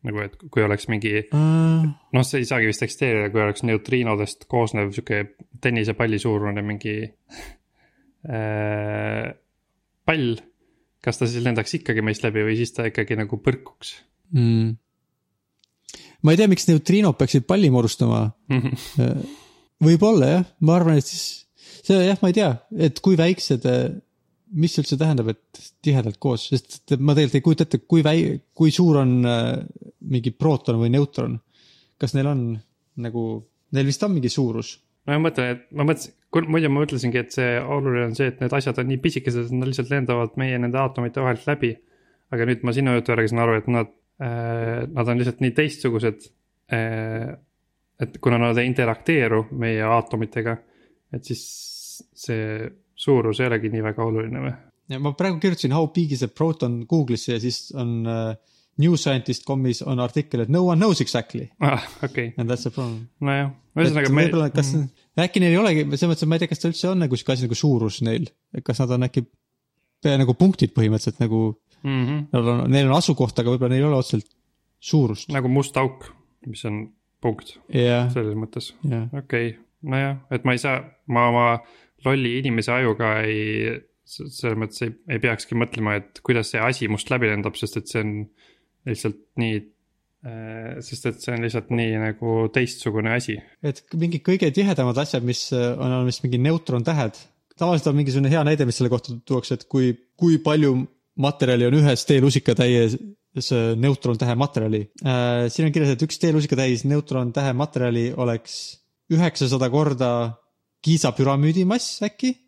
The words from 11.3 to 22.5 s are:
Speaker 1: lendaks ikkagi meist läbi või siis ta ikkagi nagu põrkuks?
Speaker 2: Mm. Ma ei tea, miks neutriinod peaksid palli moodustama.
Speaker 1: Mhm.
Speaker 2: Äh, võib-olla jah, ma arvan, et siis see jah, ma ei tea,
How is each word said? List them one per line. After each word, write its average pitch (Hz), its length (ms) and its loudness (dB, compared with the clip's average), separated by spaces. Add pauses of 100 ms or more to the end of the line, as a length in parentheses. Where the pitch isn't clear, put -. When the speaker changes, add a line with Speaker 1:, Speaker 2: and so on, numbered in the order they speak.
Speaker 1:
lendaks 113 320 -2
ikkagi 110 260 -2
meist 107 220 -2
läbi 110 180 0
või 110 160 0
siis 117 160 -4
ta 117 140 -4
ikkagi 110 260 -2
nagu 107 240 -4
põrkuks? - 540 -6 (420)
Speaker 2:
Mm. 117 380 4 (1500)
Ma 156 60 8
ei 170 80 4
tea, 214 100 6
miks - 160 2
neutriinod 175 480 4
peaksid 131 320 2
palli 185 240 4
moodustama. 117 540 2 (260)
Speaker 1:
Mhm. 127 220 0 (240)
Speaker 2:
Äh, 127 240 0 (600)
võib-olla 165 460 6
jah, 175 160 2 (140)
ma 160 180 4
arvan, 165 240 4
et - 80 -4
siis - 380 -10 (420)
see 190 160 6
jah, 190 160 2
ma 196 80 2
ei 175 80 2
tea, 202 140 4 (260)